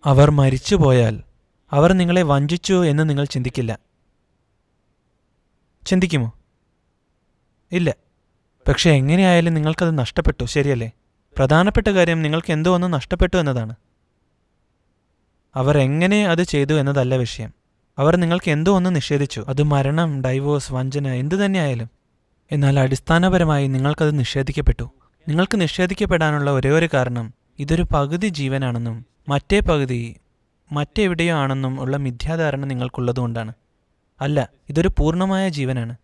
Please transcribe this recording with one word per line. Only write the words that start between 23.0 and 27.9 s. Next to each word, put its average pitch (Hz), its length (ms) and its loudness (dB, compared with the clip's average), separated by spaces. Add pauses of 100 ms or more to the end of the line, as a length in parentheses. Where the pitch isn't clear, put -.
നിങ്ങൾക്കത് 147 520 0
നിഷേധിക്കപ്പെട്ടു. - 720 -2 (380)
നിങ്ങൾക്ക് 185 320 0
നിഷേധിക്കപ്പെടാനുള്ള 165 920 0
ഒരേ 135 200 0
ഒരു 160 240 2
കാരണം 120 400 -2 (240)
ഇതൊരു 160 360 0